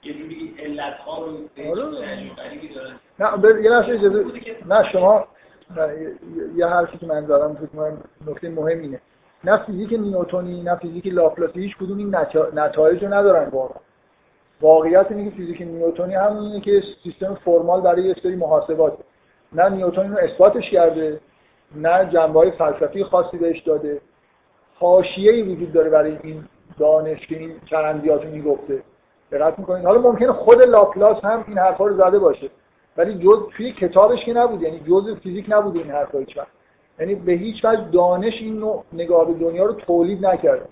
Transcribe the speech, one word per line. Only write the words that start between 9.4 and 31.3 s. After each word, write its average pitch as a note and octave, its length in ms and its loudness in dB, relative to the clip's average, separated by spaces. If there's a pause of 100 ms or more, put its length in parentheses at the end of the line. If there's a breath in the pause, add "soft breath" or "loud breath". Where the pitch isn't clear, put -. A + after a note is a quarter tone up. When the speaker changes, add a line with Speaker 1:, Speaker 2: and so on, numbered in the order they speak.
Speaker 2:
نه G3 140 2
فیزیک G#3+ 360 -6
نیوتنی، F3+ 720 -6
نه F3 120 -2
فیزیک F3 320 -12
لاپلاسی، E3 520 0
هیچ G3 180 -8
کدوم G3 200 -8
این G3+ 180 -6
نتا-، D#3 380 -2
نتایج D3+ 500 2
رو G3 100 -4
ندارن F#3 360 4
واقعاً. C3 300 -8 (800)
واقعیت E3 500 6
اینه G#3 180 -6
که - 80 -16
فیزیک F3 240 -10
نیوتنی E3+ 520 -4
همون G#3 300 -2
اینه G#3 180 -10
که G3+ 220 2 (200)
سیستم F#3 320 -8
فرمال E3+ 460 2
برای F3+ 220 2
یه F#3+ 200 0
سری F#3 120 -2
محاسبات، D#3 640 0 (540)
نه F3 180 2
نیوتن F#3 320 -2
اینو G3+ 160 -4
اثباتش G3 540 2
کرده، D#3+ 480 0 (560)
نه E3 380 0
جنبه‌های D#3+ 380 4
فلسفی D#3+ 520 -2
خاصی F3+ 340 0
بهش E3 220 -2
داده. D3+ 420 -4 (800)
حاشیه‌ای F#3+ 640 4
وجود E3+ 320 -6
داره D#3+ 160 2
برای D3+ 340 0
این D#3 220 -16 (340)
دانش D#3 480 0
که D#3+ 100 -8
این D#3+ 280 -16
چرندیات D#3 600 -2
رو D#3 60 -14
می‌گفته. C#3+ 520 -4 (480)
دقت D3+ 280 -2
می‌کنید؟ F3+ 260 -6
حالا G#3+ 160 6
ممکنه A#3+ 300 2
خود A#3 300 8
لاپلاس G#3 640 6
هم A3 220 -2